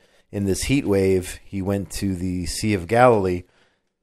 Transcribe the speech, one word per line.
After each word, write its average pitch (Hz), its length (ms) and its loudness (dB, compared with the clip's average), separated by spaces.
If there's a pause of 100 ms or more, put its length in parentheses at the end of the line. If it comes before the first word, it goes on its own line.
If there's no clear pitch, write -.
(320)
in 101 140 -4
this 98 200 -2
heat 135 200 0
wave, 95 580 0
he 98 200 -8
went 98 300 -4
to 98 220 -4
the 90 300 -4
Sea 107 300 -2
of 85 100 -4
Galilee, 101 580 4 (600)